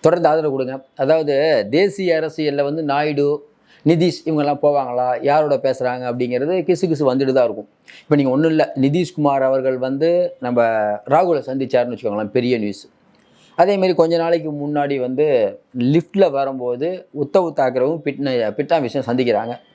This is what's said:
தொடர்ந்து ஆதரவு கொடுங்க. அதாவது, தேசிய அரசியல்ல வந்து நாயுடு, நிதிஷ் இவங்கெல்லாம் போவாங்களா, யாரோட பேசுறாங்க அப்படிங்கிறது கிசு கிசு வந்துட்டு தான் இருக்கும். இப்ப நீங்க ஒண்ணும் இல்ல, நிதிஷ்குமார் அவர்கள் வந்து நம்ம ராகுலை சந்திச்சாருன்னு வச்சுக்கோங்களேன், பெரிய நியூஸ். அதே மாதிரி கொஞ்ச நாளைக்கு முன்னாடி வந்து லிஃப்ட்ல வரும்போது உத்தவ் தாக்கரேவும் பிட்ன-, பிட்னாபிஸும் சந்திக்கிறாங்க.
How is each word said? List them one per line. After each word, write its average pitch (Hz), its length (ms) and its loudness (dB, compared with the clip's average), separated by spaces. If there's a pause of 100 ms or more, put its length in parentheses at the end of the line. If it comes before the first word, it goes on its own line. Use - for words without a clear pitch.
தொடர்ந்து 165 280 4
ஆதரவு 156 220 0
கொடுங்க. 131 340 -6 (100)
அதாவது, 143 720 2
தேசிய 175 500 0
அரசியல்ல 151 440 -2
வந்து 151 200 -4
நாயுடு, 147 640 -2 (380)
நிதிஷ் 165 400 2
இவங்கெல்லாம் 147 360 0
போவாங்களா, 127 640 0
யாரோட 143 340 2
பேசுறாங்க 127 460 -2
அப்படிங்கிறது 123 580 -2
கிசு 170 200 0
கிசு 160 220 0
வந்துட்டு 131 300 2
தான் 131 100 4
இருக்கும். 110 240 -4 (340)
இப்ப 151 140 2
நீங்க 139 160 2
ஒண்ணும் 151 180 2
இல்ல, 156 260 2
நிதிஷ்குமார் 143 680 0
அவர்கள் 131 360 0
வந்து 156 640 0
நம்ம 123 240 0 (420)
ராகுலை 156 400 2
சந்திச்சாருன்னு 123 520 -2
வச்சுக்கோங்களேன், 107 320 -4
பெரிய 123 280 0
நியூஸ். 104 320 -6 (680)
அதே 190 200 4
மாதிரி 185 180 2
கொஞ்ச 165 240 2
நாளைக்கு 165 340 0
முன்னாடி 143 480 -4
வந்து 127 600 0 (180)
லிஃப்ட்ல 160 540 2
வரும்போது 135 760 -4 (140)
உத்தவ் 147 200 2
தாக்கரேவும் 151 600 0
பிட்ன-, 135 480 -2
பிட்னாபிஸும் 139 560 -2
சந்திக்கிறாங்க. 120 520 0 (140)